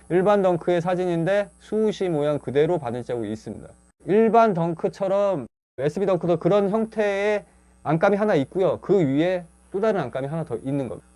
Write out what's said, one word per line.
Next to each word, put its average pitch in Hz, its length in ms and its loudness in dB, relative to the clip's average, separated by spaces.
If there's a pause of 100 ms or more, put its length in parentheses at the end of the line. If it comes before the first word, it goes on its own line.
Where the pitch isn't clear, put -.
(100)
일반 190 320 4
덩크의 175 400 0
사진인데 180 680 0 (120)
수시 208 500 -2
모양 147 280 0
그대로 151 380 0
바느질 120 280 -6
자국이 117 280 -6
있습니다. 110 340 -12 (380)
일반 220 480 4
덩크처럼 180 920 -2 (320)
에스비 151 260 -2
덩크도 175 360 0
그런 202 280 2
형태의 208 800 -2 (360)
안감이 196 360 2
하나 208 160 2
있고요. 151 480 0
그 196 160 2
위에 170 480 0 (240)
또 190 100 -4
다른 208 220 0
안감이 131 240 -6
하나 156 180 -6
더 117 120 -6
있는 135 340 -4
겁니다. - 260 -14